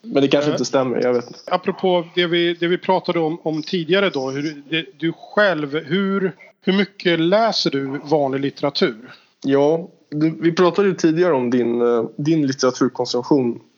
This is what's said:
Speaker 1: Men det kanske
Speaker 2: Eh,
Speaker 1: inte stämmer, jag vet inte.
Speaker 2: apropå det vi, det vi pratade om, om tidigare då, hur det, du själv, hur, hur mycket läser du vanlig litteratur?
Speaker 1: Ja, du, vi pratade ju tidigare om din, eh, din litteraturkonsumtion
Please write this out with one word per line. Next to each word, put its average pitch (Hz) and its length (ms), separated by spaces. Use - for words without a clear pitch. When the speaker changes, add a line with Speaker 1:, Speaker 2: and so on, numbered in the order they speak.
Speaker 1:
Men - 200
det 139 60
kanske 143 220
Speaker 2:
Eh, 156 40
Speaker 1:
inte 131 120
stämmer, 131 380
jag 123 100
vet 120 140
inte. - 180
Speaker 2:
apropå 180 600
det 175 120
vi, 170 260
det 170 140
vi 175 100
pratade 175 420
om, 160 240
om 156 200
tidigare 180 460
då, 135 220
hur 143 380
det, 160 160
du 165 180
själv, 156 680
hur, 190 460
hur 190 120
mycket 180 460
läser 190 520
du 139 320
vanlig 139 380
litteratur? 139 720
Speaker 1:
Ja, 147 440
du, 156 320
vi 165 100
pratade 180 360
ju 185 60
tidigare 165 400
om 123 160
din, 120 320
eh, 120 220
din 151 300
litteraturkonsumtion 127 1120